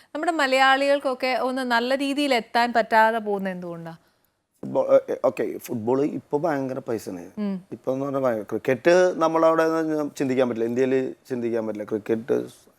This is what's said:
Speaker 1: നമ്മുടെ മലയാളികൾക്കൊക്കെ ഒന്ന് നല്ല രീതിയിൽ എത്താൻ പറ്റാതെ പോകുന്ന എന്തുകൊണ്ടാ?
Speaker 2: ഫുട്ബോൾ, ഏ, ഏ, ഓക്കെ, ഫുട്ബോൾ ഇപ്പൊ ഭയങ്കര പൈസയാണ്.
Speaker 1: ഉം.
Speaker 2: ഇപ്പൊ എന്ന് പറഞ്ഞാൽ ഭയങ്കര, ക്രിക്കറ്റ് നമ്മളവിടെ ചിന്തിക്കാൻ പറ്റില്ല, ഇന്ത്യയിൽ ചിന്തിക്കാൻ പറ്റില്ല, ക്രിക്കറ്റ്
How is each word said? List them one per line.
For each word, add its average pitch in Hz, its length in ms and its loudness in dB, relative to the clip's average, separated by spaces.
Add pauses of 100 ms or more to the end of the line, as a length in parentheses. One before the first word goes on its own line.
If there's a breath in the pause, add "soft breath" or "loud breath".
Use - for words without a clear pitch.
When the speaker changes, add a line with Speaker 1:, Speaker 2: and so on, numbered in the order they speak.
(160 loud breath)
Speaker 1:
നമ്മുടെ 330 160 -2
മലയാളികൾക്കൊക്കെ 269 1080 2
ഒന്ന് 262 200 -2
നല്ല 247 340 0
രീതിയിൽ 277 380 0
എത്താൻ 233 400 0
പറ്റാതെ 226 460 4
പോകുന്ന 202 300 -4
എന്തുകൊണ്ടാ? 170 420 -10 (720)
Speaker 2:
ഫുട്ബോൾ, 131 340 2
ഏ, - 180 2
ഏ, - 20 -2 (100)
ഓക്കെ, 127 320 -2
ഫുട്ബോൾ 123 440 -2
ഇപ്പൊ 147 360 -4
ഭയങ്കര 135 420 -2
പൈസയാണ്. 98 580 -8
Speaker 1:
ഉം. 196 340 -6
Speaker 2:
ഇപ്പൊ 131 220 -6
എന്ന് 135 120 -4
പറഞ്ഞാൽ 139 160 -2
ഭയങ്കര, 113 220 0
ക്രിക്കറ്റ് 170 720 2
നമ്മളവിടെ 160 480 4 (540)
ചിന്തിക്കാൻ 131 320 2
പറ്റില്ല, 113 180 -2
ഇന്ത്യയിൽ 131 480 0 (140)
ചിന്തിക്കാൻ 117 380 -4
പറ്റില്ല, 107 160 -8
ക്രിക്കറ്റ് 117 640 -2 (320)